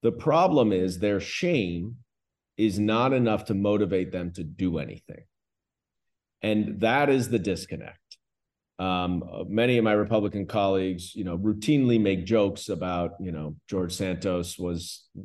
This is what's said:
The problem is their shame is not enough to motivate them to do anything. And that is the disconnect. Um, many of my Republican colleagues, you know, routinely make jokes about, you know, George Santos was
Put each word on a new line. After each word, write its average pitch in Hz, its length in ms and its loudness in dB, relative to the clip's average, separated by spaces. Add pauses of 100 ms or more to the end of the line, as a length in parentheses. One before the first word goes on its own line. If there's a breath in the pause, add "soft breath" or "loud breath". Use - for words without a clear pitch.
The 117 100 2
problem 151 600 4
is 92 260 0
their 101 220 0
shame 104 760 -2 (600)
is 101 220 2
not 113 340 2
enough 117 320 2
to 113 80 -2
motivate 98 580 2
them 87 220 -6
to 87 100 -10
do 82 360 -2
anything. - 440 -12 (1160)
And 107 400 0
that 135 280 2
is 135 200 2
the 120 80 0
disconnect. - 640 -4 (800)
Um, 90 440 -2 (240)
many 117 300 2
of 113 60 4
my 107 100 4
Republican 104 540 0
colleagues, 95 680 0
you 107 80 -6
know, 87 140 -4
routinely 113 640 2
make 98 240 2
jokes 101 440 2
about, 87 500 -2
you 92 120 -6
know, 78 240 -8 (120)
George 90 260 -4
Santos 90 640 -2
was 87 500 -6 (180)